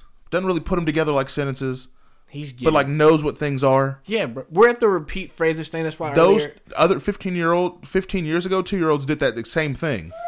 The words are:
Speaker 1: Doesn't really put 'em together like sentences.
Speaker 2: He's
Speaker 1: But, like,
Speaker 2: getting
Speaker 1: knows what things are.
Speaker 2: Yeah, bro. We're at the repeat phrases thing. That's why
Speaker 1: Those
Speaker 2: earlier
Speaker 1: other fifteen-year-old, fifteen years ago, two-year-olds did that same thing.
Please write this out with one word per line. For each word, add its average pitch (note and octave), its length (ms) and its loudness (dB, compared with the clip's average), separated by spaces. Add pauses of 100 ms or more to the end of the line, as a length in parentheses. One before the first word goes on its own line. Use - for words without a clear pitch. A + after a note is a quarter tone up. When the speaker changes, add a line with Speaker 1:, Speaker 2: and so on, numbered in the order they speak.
(300)
Speaker 1:
Doesn't F3+ 160 0
really F3 140 0
put F3 180 -2
'em E3 80 -2
together D3+ 260 0
like C3+ 160 0
sentences. C3 600 -6 (400)
Speaker 2:
He's C#3+ 240 -12
Speaker 1:
But, D3+ 200 0
like, C#3+ 140 2
Speaker 2:
getting D3 120 -2
Speaker 1:
knows D#3 240 6
what D3 160 -4
things C#3+ 240 -2
are. C3+ 420 2
Speaker 2:
Yeah, G3+ 220 -2
bro. A#2 240 -10
We're G3+ 180 6
at A#3+ 120 -2
the A3 80 4
repeat F3+ 420 -2
phrases D#3+ 380 -2
thing. D#3+ 160 -4
That's D#3 160 -6
why D#3 120 -6
Speaker 1:
Those F#3+ 320 4
Speaker 2:
earlier - 120 -8 (200)
Speaker 1:
other E3+ 240 2
fifteen-year-old, F3 840 -2
fifteen F#3 400 -2
years E3+ 180 -2
ago, F#3+ 180 0
two-year-olds D#3 440 0
did D3 140 -2
that A#2 260 -2
same D3+ 280 -2
thing. G#2 360 -6 (180)